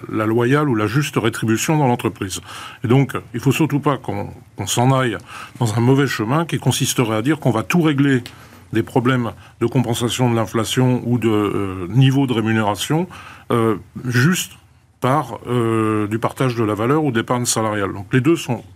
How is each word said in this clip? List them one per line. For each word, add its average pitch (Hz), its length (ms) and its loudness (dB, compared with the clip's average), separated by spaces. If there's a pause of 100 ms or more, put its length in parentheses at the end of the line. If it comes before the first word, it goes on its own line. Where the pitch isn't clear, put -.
(120)
la 107 140 0
loyale 123 420 2
ou 131 60 0
la 107 140 0
juste 139 300 -2
rétribution 113 600 0
dans 147 80 2
l'entreprise. 113 560 -2 (420)
Et 110 40 -2
donc, 131 260 4
il - 240 -8
ne - 20 -4
faut 135 120 2
surtout 143 280 2
pas 139 180 0
qu'on, 101 340 -6 (260)
qu'on 101 80 -4
s'en 123 260 2
aille 127 240 0 (440)
dans 110 180 0
un - 20 0
mauvais 135 280 4
chemin 127 380 -2
qui 139 120 -4
consisterait 117 600 0
à 110 40 0
dire 151 180 0
qu'on 131 120 0
va 110 100 0
tout 170 220 0
régler 139 400 2 (500)
des 110 100 2
problèmes 123 480 0 (300)
de 117 60 0
compensation 120 640 0
de 117 60 2
l'inflation 117 720 0
ou 120 140 0
de, 110 100 2
euh, 98 600 -2
niveau 135 360 4
de 123 80 -2
rémunération, 110 720 0 (440)
euh, 113 240 2 (300)
juste 127 480 0 (480)
par, 127 360 -2 (100)
euh, 113 600 0
du 107 100 -4
partage 120 380 -2
de 117 80 0
la 107 100 0
valeur 127 300 0
ou 143 80 0
d'épargne 120 340 -2
salariale. 104 480 -2
Donc 98 180 -10
les 131 100 4
deux 165 140 4
sont 127 280 -6 (120)